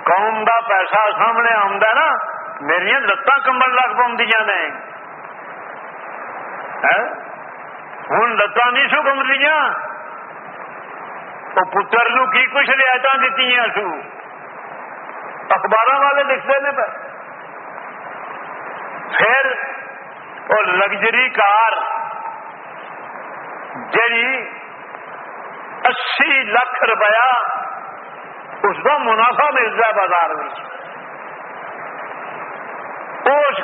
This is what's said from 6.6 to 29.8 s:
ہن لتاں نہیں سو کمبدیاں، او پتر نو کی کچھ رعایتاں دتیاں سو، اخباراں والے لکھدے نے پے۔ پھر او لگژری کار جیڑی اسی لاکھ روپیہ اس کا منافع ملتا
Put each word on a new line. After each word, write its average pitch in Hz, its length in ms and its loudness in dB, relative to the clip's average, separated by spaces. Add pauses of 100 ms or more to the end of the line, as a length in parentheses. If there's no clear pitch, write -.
ہن 214 260 4
لتاں 208 340 4
نہیں 262 180 4
سو 294 140 4
کمبدیاں، 277 560 2 (2000)
او 554 140 6
پتر 240 400 4
نو 254 220 4
کی 247 120 6 (100)
کچھ 277 180 4
رعایتاں 262 500 4
دتیاں 254 520 2
سو، 202 120 -2 (1700)
اخباراں 220 460 4
والے 277 240 4
لکھدے 269 360 2
نے 285 120 0
پے۔ 247 160 0 (2250)
پھر 226 260 6 (1080)
او 208 120 4
لگژری 202 720 2
کار 214 360 6 (2250)
جیڑی 233 380 2 (1600)
اسی 269 600 2
لاکھ 240 360 2
روپیہ 220 460 4 (1400)
اس 180 160 -2
کا 285 160 4
منافع 240 500 4
ملتا 226 360 2